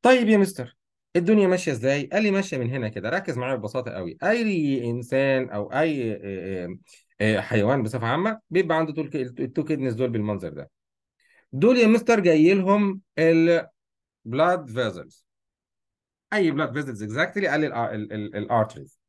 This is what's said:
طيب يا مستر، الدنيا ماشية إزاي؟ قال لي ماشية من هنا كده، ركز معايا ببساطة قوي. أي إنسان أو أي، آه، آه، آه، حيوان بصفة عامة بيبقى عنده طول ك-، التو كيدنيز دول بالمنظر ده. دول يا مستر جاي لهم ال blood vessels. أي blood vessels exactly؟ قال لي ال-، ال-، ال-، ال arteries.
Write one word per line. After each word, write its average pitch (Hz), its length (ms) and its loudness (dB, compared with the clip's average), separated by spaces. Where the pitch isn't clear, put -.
طيب 240 280 6
يا 220 80 6
مستر، 190 400 -2
الدنيا 190 320 4
ماشية 180 240 0
إزاي؟ 135 340 0
قال 208 180 -2
لي 208 80 2
ماشية 190 260 -2
من 120 120 -4
هنا 123 200 -4
كده، 107 200 -6
ركز 170 280 -4
معايا 127 180 -4
ببساطة 113 360 -8
قوي. 90 320 -8
أي 170 680 0
إنسان 131 600 0
أو 104 240 -6
أي، 139 400 -2
آه، 95 520 -8
آه، 92 120 -10
آه، 107 180 2
حيوان 113 440 0
بصفة 117 240 -4
عامة 190 320 -2
بيبقى 165 280 0
عنده 156 160 -2
طول 147 160 -6
ك-، - 60 -10
التو 131 480 -4
كيدنيز 139 300 -2
دول 123 160 -2
بالمنظر 104 400 -4
ده. 71 200 -14
دول 214 260 4
يا 233 100 6
مستر 226 320 4
جاي 170 340 6
لهم 196 480 2
ال 165 480 4
blood 156 440 0
vessels. 104 500 -6
أي 190 180 4
blood 139 180 -2
vessels 131 300 -6
exactly؟ 143 460 -4
قال 151 160 0
لي 151 60 0
ال-، - 60 -6
ال-، 107 400 -4
ال-، 104 220 -8
ال 107 300 0
arteries. - 320 -18